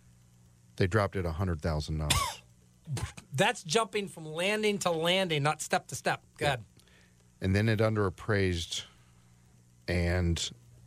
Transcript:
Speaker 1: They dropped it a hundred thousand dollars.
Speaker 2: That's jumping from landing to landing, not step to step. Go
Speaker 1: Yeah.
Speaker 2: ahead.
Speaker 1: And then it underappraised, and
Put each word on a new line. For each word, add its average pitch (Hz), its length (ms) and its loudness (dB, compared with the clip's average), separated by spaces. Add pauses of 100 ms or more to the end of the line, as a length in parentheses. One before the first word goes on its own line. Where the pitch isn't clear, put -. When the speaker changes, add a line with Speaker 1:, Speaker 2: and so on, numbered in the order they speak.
(760)
Speaker 1:
They 98 120 2
dropped 101 260 2
it 95 100 -2
a 87 60 -2
hundred 85 320 -2
thousand 78 360 -2
dollars. 76 200 0 (1120)
Speaker 2:
That's 196 300 0
jumping 208 460 -2
from 156 180 -14
landing 202 520 0
to 175 120 0
landing, 170 540 2
not 156 180 0
step - 260 -2
to - 60 -12
step. - 300 -4 (120)
Go 147 100 0
Speaker 1:
Yeah. - 20 4
Speaker 2:
ahead. 123 160 -2 (760)
Speaker 1:
And 95 140 2
then 107 140 4
it 107 100 2
underappraised, 98 1040 0 (1040)
and 87 640 2 (360)